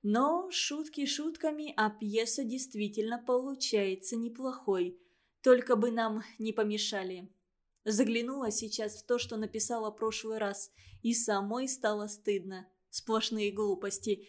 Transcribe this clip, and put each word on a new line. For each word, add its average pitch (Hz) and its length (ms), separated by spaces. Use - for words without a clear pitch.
Но 294 480
шутки 302 540
шутками, 302 720
а 214 120
пьеса 220 540
действительно 226 840
получается 240 880
неплохой. 233 840
Только 247 340
бы 226 160
нам 226 320
не 220 140
помешали. 208 760
Заглянула 233 640
сейчас 214 500
в - 40
то, 240 140
что 233 180
написала 220 540
прошлый 220 460
раз, 202 340
и 233 120
самой 220 540
стало 214 400
стыдно. 190 600
Сплошные 214 600
глупости. 202 760